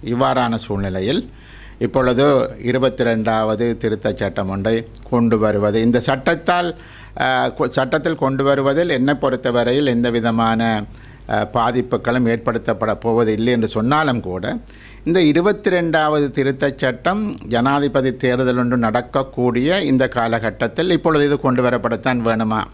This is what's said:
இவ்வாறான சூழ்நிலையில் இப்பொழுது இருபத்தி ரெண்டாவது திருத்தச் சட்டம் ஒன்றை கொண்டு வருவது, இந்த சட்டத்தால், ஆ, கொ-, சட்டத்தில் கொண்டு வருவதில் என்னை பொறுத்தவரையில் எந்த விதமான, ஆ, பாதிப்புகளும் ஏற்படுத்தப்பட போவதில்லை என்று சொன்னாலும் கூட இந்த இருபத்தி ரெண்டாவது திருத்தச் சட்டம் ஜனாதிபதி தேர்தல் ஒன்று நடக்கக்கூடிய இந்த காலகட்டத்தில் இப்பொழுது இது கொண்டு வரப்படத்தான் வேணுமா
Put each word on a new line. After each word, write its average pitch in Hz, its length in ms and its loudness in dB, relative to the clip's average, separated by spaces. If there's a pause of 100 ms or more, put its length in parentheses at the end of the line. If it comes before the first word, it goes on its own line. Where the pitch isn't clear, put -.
இவ்வாறான 123 500 0
சூழ்நிலையில் 101 760 -4 (480)
இப்பொழுது 127 720 2 (120)
இருபத்தி 123 420 0
ரெண்டாவது 110 720 0
திருத்தச் 107 400 -2
சட்டம் 98 320 -4
ஒன்றை 107 400 -2 (220)
கொண்டு 117 280 2
வருவது, 104 420 2
இந்த 120 200 2
சட்டத்தால், 170 760 -2 (440)
ஆ, 127 280 2
கொ-, 135 200 -2
சட்டத்தில் 143 480 0
கொண்டு 135 280 0
வருவதில் 139 440 2
என்னை 139 260 2
பொறுத்தவரையில் 127 720 0
எந்த 120 240 2
விதமான, 113 760 0 (460)
ஆ, 107 220 0
பாதிப்புகளும் 123 760 0
ஏற்படுத்தப்பட 113 680 -2
போவதில்லை 113 580 0
என்று 113 160 0
சொன்னாலும் 127 520 0
கூட 92 360 -6 (480)
இந்த 175 180 2
இருபத்தி 180 480 2
ரெண்டாவது 156 600 0
திருத்தச் 135 480 -2
சட்டம் 175 580 -2
ஜனாதிபதி 131 800 0
தேர்தல் 123 400 2
ஒன்று 123 200 0
நடக்கக்கூடிய 123 1040 0
இந்த 131 260 2
காலகட்டத்தில் 117 840 -2
இப்பொழுது 156 360 2
இது 143 140 0
கொண்டு 127 220 2
வரப்படத்தான் 120 640 0
வேணுமா 110 380 0 (120)